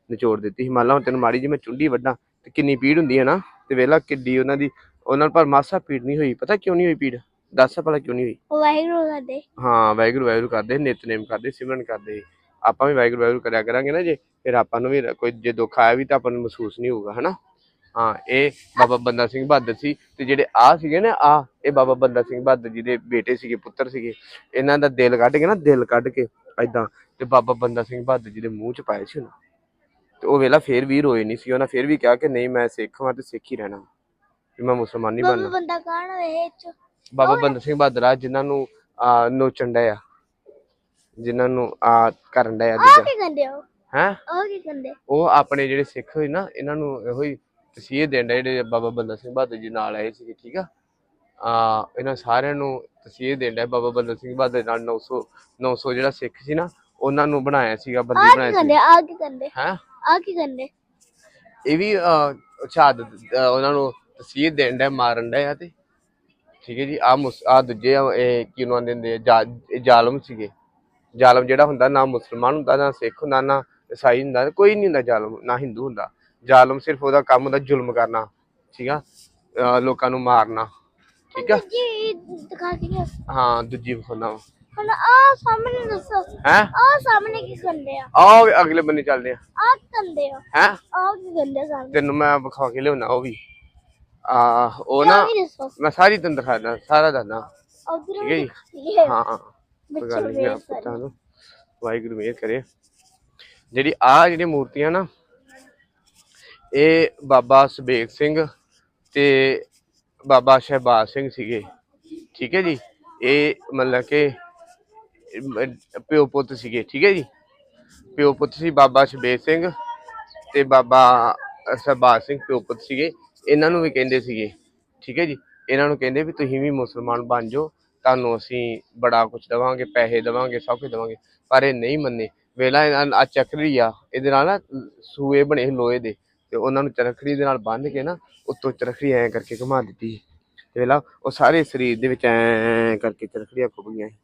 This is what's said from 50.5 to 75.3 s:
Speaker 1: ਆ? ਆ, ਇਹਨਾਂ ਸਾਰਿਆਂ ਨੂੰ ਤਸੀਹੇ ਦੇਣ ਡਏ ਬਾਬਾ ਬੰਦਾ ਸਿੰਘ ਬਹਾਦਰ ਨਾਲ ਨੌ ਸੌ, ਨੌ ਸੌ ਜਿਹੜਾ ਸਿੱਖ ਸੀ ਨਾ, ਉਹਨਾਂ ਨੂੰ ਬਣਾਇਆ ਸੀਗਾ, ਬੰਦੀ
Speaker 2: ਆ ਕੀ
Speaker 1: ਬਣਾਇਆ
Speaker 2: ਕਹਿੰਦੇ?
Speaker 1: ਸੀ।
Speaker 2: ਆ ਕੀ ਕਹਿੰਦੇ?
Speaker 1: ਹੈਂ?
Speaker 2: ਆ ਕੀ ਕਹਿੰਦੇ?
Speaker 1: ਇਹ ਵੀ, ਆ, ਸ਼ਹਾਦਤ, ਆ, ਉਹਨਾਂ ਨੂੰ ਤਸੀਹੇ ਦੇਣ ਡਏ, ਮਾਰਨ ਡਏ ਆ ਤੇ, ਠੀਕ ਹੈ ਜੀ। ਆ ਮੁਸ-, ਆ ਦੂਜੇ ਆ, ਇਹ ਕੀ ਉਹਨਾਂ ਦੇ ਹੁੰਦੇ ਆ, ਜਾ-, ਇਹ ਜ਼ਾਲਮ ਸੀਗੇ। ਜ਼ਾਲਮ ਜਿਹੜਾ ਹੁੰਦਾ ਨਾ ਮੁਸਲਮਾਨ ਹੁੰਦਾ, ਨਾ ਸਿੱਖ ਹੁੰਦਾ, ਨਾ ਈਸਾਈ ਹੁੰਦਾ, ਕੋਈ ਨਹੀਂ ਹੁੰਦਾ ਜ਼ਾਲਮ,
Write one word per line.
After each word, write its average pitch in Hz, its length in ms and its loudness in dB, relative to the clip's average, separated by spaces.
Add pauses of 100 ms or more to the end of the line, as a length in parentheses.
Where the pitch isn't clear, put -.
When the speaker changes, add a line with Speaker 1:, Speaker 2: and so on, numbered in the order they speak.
Speaker 1:
ਆ? 185 80 -8 (760)
ਆ, 113 460 -2 (120)
ਇਹਨਾਂ 131 160 -6
ਸਾਰਿਆਂ 131 400 -2
ਨੂੰ 139 300 -8 (200)
ਤਸੀਹੇ 127 300 -8
ਦੇਣ 120 200 -6
ਡਏ 117 100 -6
ਬਾਬਾ 120 240 -4
ਬੰਦਾ 117 260 -4
ਸਿੰਘ 127 200 -14
ਬਹਾਦਰ 127 280 -2
ਨਾਲ 117 180 -6
ਨੌ 117 160 -6
ਸੌ, 123 260 -10 (380)
ਨੌ 127 140 -2
ਸੌ 127 180 -6
ਜਿਹੜਾ 135 180 -2
ਸਿੱਖ 123 220 -12 (120)
ਸੀ 147 80 -6
ਨਾ, 175 160 -4 (300)
ਉਹਨਾਂ 143 280 0
ਨੂੰ 143 160 -2
ਬਣਾਇਆ 131 320 0
ਸੀਗਾ, 123 260 -4
ਬੰਦੀ 175 240 2
Speaker 2:
ਆ 466 40 10
ਕੀ 508 60 10
Speaker 1:
ਬਣਾਇਆ 480 160 0
Speaker 2:
ਕਹਿੰਦੇ? 311 220 2
Speaker 1:
ਸੀ। 302 100 6
Speaker 2:
ਆ 330 180 8
ਕੀ 330 120 -4
ਕਹਿੰਦੇ? 285 440 -10
Speaker 1:
ਹੈਂ? 165 180 -4 (280)
Speaker 2:
ਆ 339 160 2
ਕੀ 349 140 -10
ਕਹਿੰਦੇ? 277 360 -8 (1000)
Speaker 1:
ਇਹ 156 100 2
ਵੀ, 208 160 -2
ਆ, 160 420 2 (340)
ਸ਼ਹਾਦਤ, 117 680 0
ਆ, 131 120 4
ਉਹਨਾਂ 131 260 2
ਨੂੰ 139 200 -2 (260)
ਤਸੀਹੇ 143 300 -2
ਦੇਣ 131 280 0
ਡਏ, 135 100 2
ਮਾਰਨ 120 440 -2
ਡਏ 139 140 0
ਆ 147 80 -4
ਤੇ, 170 180 -20 (920)
ਠੀਕ 120 140 -12
ਹੈ 139 60 -4
ਜੀ। 143 180 -8
ਆ 127 120 4
ਮੁਸ-, 139 320 -4
ਆ 131 140 6
ਦੂਜੇ 123 340 0
ਆ, 139 60 2 (140)
ਇਹ 120 300 0
ਕੀ - 180 -8
ਉਹਨਾਂ 120 180 -2
ਦੇ 120 120 -4
ਹੁੰਦੇ 117 200 -6
ਆ, 113 40 -6
ਜਾ-, 117 420 2 (120)
ਇਹ 123 80 -6
ਜ਼ਾਲਮ 123 400 4
ਸੀਗੇ। 110 300 -14 (640)
ਜ਼ਾਲਮ 127 300 6
ਜਿਹੜਾ 131 200 4
ਹੁੰਦਾ 131 220 2
ਨਾ 135 180 2
ਮੁਸਲਮਾਨ 123 500 -2
ਹੁੰਦਾ, 139 220 0
ਨਾ 139 140 0
ਸਿੱਖ 120 320 -8
ਹੁੰਦਾ, 139 180 0
ਨਾ 139 220 -2 (280)
ਈਸਾਈ 127 320 2
ਹੁੰਦਾ, 135 260 -2
ਕੋਈ 202 260 4
ਨਹੀਂ 202 100 -2
ਹੁੰਦਾ 147 160 0
ਜ਼ਾਲਮ, 110 420 -4